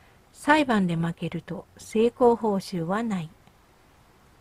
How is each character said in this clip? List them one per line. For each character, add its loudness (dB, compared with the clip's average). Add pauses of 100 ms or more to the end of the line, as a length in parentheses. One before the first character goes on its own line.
(320)
裁 2
判 2
で 0
負 -2
け -8
る -8
と -12 (100)
成 0
功 4
報 -2
酬 -6
は -4
な -4
い。 -10 (1120)